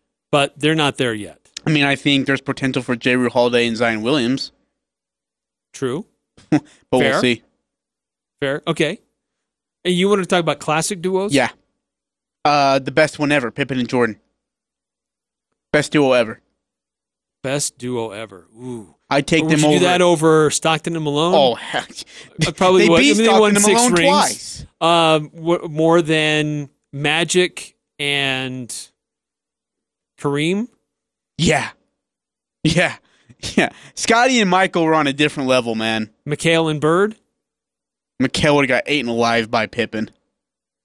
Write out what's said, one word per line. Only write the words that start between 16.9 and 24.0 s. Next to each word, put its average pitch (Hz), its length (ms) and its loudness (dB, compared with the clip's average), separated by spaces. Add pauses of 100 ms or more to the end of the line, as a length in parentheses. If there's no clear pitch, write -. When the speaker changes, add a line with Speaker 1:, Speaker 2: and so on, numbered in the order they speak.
Speaker 1:
Best 139 380 -6
duo 120 320 -6
ever. 98 440 -16
Ooh. 117 380 -16 (160)
Speaker 2:
I 143 120 2
take 160 220 0
Speaker 1:
Would 156 100 0
Speaker 2:
them 147 80 2
Speaker 1:
you 151 60 4
Speaker 2:
over 151 120 4
Speaker 1:
do 180 60 2
that 180 180 2
over 156 480 4
Stockton 160 440 -2
and 160 80 -6
Malone? 151 300 -2
Speaker 2:
Oh, 135 220 4
heck. - 340 -8 (560)
Speaker 1:
Uh, 170 60 -2
probably 185 320 4
Speaker 2:
They 170 60 4
Speaker 1:
what? 165 100 4
Speaker 2:
beat 190 160 4
Speaker 1:
I - 20 0
mean, 220 60 2 (100)
they 220 60 6
won 208 160 4
Speaker 2:
Stockton - 0 -
and 202 100 2
Speaker 1:
six 214 140 4
Speaker 2:
Malone 240 140 2
Speaker 1:
rings. 170 140 2